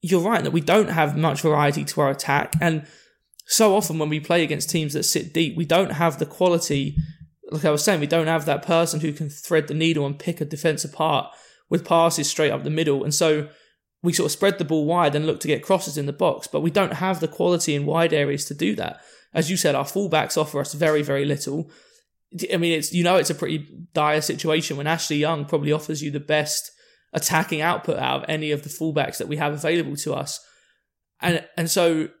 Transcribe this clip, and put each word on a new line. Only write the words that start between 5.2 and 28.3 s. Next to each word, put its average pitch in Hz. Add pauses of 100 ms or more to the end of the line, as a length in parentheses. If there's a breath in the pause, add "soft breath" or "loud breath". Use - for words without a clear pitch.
deep, 165
we 165
don't 170
have 156
the 156
quality. 151 (520 loud breath)
Like 151
I 156
was 147
saying, 185
we 147
don't 160
have 160
that 151
person 165
who 156
can 147
thread 151
the 151
needle 156
and 143
pick 175
a 156
defence 151
apart 151 (360 loud breath)
with 147
passes 165
straight 151
up 139
the 143
middle. 151
And 151
so 151 (560 loud breath)
we 175
sort 170
of 156
spread 196
the 170
ball 156
wide 160
and 151
look 160
to -
get 151
crosses 170
in 143
the 139
box, 143
but 147
we 160
don't 190
have 180
the 160
quality 175
in 143
wide 160
areas 143
to -
do 165
that. - (340 loud breath)
As 160
you 190
said, 156
our 135
fullbacks 170
offer 151
us 143
very, 151
very 139
little. 143 (800 soft breath)
I 185
mean, 170
it's, 151
you 175
know, 175
it's 175
a 160
pretty 156 (280)
dire 151
situation 156
when 143
Ashley 160
Young 151
probably 147
offers 151
you 147
the 147
best 147 (440 soft breath)
attacking 165
output 170
out 135
of -
any 156